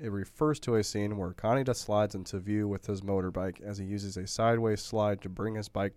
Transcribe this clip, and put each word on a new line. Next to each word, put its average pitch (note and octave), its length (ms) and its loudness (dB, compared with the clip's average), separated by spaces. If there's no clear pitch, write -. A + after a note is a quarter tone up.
it A2+ 100 -4
refers C#3 500 0
to A#2+ 140 2
a G#2+ 80 6
scene G#2 340 -2
where F2+ 140 -4
Kaneda B2 440 2
slides G#2 400 2
into F#2+ 240 -6
view G#2 280 0
with G2 200 -4
his G2 140 -2
motorbike F#2 600 -2
as G2+ 160 -8
he G2 80 -6
uses G2 320 -4
a F#2 100 -6
sideways A2+ 540 2
slide G#2 400 0
to F#2+ 80 -8
bring G#2+ 260 -4
his G#2 140 -6
bike G2 280 -2